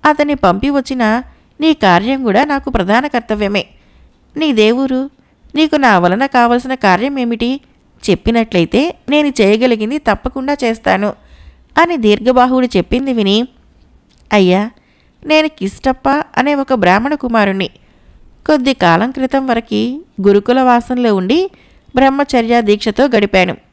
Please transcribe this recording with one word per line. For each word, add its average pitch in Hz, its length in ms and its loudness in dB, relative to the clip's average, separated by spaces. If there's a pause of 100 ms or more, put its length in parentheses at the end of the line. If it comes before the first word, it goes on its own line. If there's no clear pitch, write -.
అతన్ని 294 300 0
పంపి 202 340 0
వచ్చిన 254 540 -2 (380)
నీ 320 120 2
కార్యం 226 500 2
కూడా 220 200 2
నాకు 277 260 -4
ప్రధాన 220 380 0
కర్తవ్యమే. 214 580 -4 (720)
నీ 302 160 -2
దేవురు 254 560 0 (460)
నీకు 311 200 2
నా 240 240 4
వలన 185 260 0
కావలసిన 247 480 0
కార్యం 247 460 0
ఏమిటి? 240 400 -4 (500)
చెప్పినట్లయితే 226 880 0 (140)
నేను 294 320 0
చేయగలిగింది 220 560 0
తప్పకుండా 262 680 -4
చేస్తాను 208 500 -2 (640)
అని 339 200 2
దీర్ఘబాహువుడు 247 800 2
చెప్పింది 254 360 -2
విని, 220 340 0 (840)
"అయ్యా, 196 360 2 (560)
నేను 311 220 2
కిష్టప్ప 262 640 -4 (280)
అనే 285 180 0
ఒక 269 180 -2
బ్రాహ్మణ 214 400 2
కుమారుణ్ణి. 208 560 -2 (760)
కొద్ది 269 280 2
కాలం 185 380 0
క్రితం 262 360 -2
వరకి 233 540 -4 (260)
గురుకుల 208 340 2
వాసంలో 240 540 0
ఉండి 254 340 -2 (460)
బ్రహ్మచర్య 254 680 0
దీక్షతో 208 440 0
గడిపాను. 202 520 0 (140)